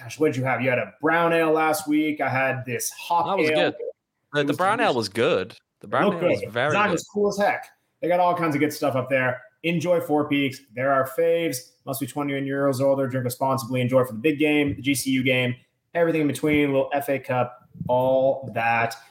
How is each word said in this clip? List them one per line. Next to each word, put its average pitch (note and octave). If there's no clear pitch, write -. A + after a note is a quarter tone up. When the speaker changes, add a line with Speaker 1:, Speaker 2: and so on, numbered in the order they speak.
Speaker 1:
gosh, -
what D#3
did B2+
you B2+
have? B2
You C3
had A#2+
a G#2+
brown E3
ale D#3+
last D#3
week. D3+
I C3
had B2+
this A#2
hop E3+
Speaker 2:
That F#3+
was D#3
Speaker 1:
ale. D3+
Speaker 2:
good. D3+
The, C#3+
Speaker 1:
It C#3+
Speaker 2:
the C#3+
Speaker 1:
was B2+
Speaker 2:
brown G3+
ale G3
Speaker 1:
delicious. C3
Speaker 2:
was G#2+
good. A#2
The -
Speaker 1:
It G#2
Speaker 2:
brown C#3
Speaker 1:
looked E3+
Speaker 2:
ale E3+
was G2+
Speaker 1:
good. G#2
Speaker 2:
very B2+
Speaker 1:
Design G3+
Speaker 2:
good. F3+
Speaker 1:
was -
cool G3+
as G3+
heck. G3
They D#3
got F3
all F3+
kinds E3
of C3+
good D3
stuff C3
up B2+
there. B2+
Enjoy E3+
Four D3
Peaks. C#3
They're C3
our C3
faves. E3
Must C3+
be C3+
twenty-one C#3
years C#3
older. C#3
Drink B2
responsibly. B2+
Enjoy B2
for A#2
the A2
big C#3+
game, D3
the B2+
G C#3
C C3+
U C3
game, B2+
everything E3
in D3
between, D3
little C3+
F C#3
A C#3
Cup, B2+
all C3
that A#2